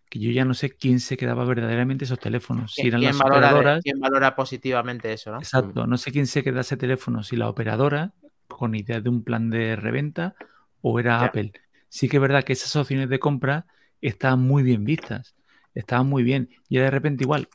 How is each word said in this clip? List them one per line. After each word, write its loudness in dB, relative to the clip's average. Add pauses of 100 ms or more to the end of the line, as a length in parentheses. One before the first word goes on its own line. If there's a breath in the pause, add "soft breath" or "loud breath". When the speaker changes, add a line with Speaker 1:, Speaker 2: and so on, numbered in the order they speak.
(100 soft breath)
Speaker 1:
que -10
yo -2
ya 2
no 2
sé -4
quién 2
se -6
quedaba -2
verdaderamente 0
esos -4
teléfonos, -4
si -4
Speaker 2:
¿Quién, 2
Speaker 1:
eran 2
Speaker 2:
quién 4
Speaker 1:
las 2
Speaker 2:
valora 6
de, 6
Speaker 1:
operadoras. 4
Speaker 2:
quién -4
valora 2
positivamente -4
eso, -10
no? -8
Speaker 1:
Exacto, -2
Speaker 3:
Mm. 0
Speaker 1:
no 2
sé -8
quién 2
se -2
queda -2
ese -4
teléfono, -2
si -8
la 0
operadora, -2 (320)
con -4
idea -4
de -2
un 0
plan -2
de 0
reventa, -4 (460 loud breath)
o 0
era 2
Speaker 2:
Ya. 2
Speaker 1:
Apple. -4 (380 soft breath)
Sí -2
que 2
es 4
verdad 4
que -2
esas -6
opciones 0
de 0
compra 0 (340)
estaban 2
muy 4
bien 2
vistas, -6 (400)
estaban 0
muy 2
bien, 0 (200 soft breath)
y 0
de 4
repente 0
igual 0